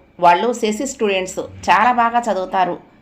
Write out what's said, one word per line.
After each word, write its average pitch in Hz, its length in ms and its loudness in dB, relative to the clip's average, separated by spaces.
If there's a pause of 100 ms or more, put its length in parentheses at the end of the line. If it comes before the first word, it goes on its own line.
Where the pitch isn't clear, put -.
(200)
వాళ్ళు 185 320 4
శశి 214 340 -4
స్టూడెంట్స్, 190 520 -4
చాలా 196 540 0
బాగా 233 300 0 (100)
చదువుతారు. 185 460 -2 (240)